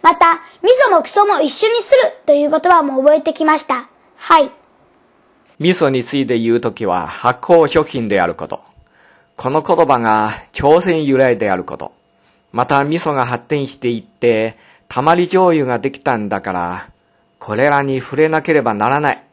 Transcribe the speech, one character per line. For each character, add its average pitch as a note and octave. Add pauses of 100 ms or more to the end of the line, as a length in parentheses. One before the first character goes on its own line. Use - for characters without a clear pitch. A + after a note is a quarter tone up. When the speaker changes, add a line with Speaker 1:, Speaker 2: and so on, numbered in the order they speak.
Speaker 1:
ま E4+
た、 E4 (240)
味 F#4+ (180)
噌 -
も F4
ク -
ソ G4+
も F4+
一 D4+
緒 -
に A4+
す -
る C5 (260)
と D4+
い D4
う D4
言 D#4
葉 E4+
も C4+
覚 C4+
え D#4
て D#4
き D#4+
ま D#4
し -
た。 B3+ (300)
は E4
い。 C4+ (1080)
Speaker 2:
味 D#3+
噌 D3+
に C3
つ C#3+
い C3+
て A#2+
言 A#2
う A#2+
と A#2+
き G#2+
は、 F2+
発 -
酵 E3
食 D3+
品 A#2+
で G2+
あ F2
る E2+
こ D2+
と。 - (760)
こ B2+
の D3+
言 E3+ (100)
葉 C3+
が G#2+ (200)
朝 D#3
鮮 E3+
由 C3+
来 B2+
で G2+
あ F#2
る F2+
こ -
と。 - (580)
ま A#2+
た、 C#3
味 D3+
噌 E3
が C3
発 B2
展 C#3+
し -
て A#2+
い A#2
っ G2
て、 A2+ (300)
た B2+
ま D#3+
り F3
醤 F#3
油 D3+
が B2
で C3+
き -
た B2+
ん G#2+
だ G2
か G2
ら、 F2+ (500)
こ -
れ B2+
ら C#3+
に C3+
触 -
れ D#3
な D#3
け E3
れ D3
ば A2+
な G#2
ら C#3
な D3
い。 -